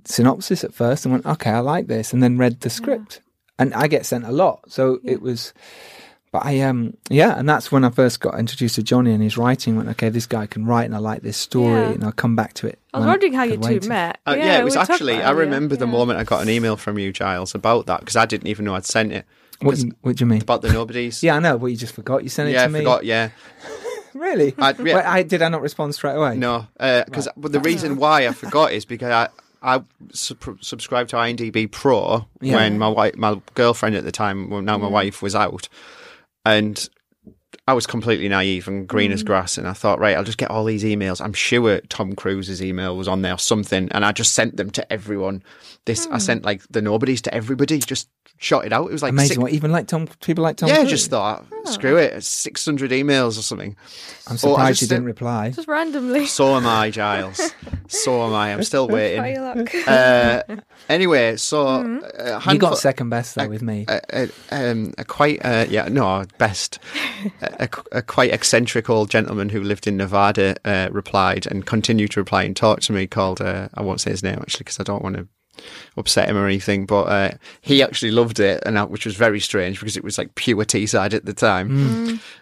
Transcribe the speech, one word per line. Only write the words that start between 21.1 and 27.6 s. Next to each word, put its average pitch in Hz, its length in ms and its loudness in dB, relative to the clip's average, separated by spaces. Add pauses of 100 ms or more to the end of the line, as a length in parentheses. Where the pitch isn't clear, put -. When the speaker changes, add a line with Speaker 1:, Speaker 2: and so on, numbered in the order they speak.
Speaker 1:
Yeah, 165 140 4
I - 20 2
know, 156 180 2
but 123 120 -2
you 120 100 -4
just 120 160 -10
forgot 127 280 -2
you 135 60 -10
sent 147 220 -2
it - 20 0
Speaker 3:
Yeah, 127 60 2
Speaker 1:
to 127 60 6
Speaker 3:
I 127 40 4
Speaker 1:
me. 151 120 -2
Speaker 3:
forgot, 127 260 2
yeah. 113 240 0 (400)
Speaker 1:
<laughs> - 440 -12
Really? 262 440 0
Speaker 3:
I, 135 140 2
yeah. 147 100 -6 (140)
Speaker 1:
Wait, - 0 - (100)
I, 185 160 2
did 170 180 0
I 165 80 2
not 160 140 -4
respond 147 320 -4
straight 143 220 -4
away? 143 200 0
Speaker 3:
No, 120 300 -2 (120)
uh, 127 320 2
'cause 135 160 -4
Speaker 1:
Right. - 120 -10
Speaker 3:
but 147 140 -8
the 143 80 2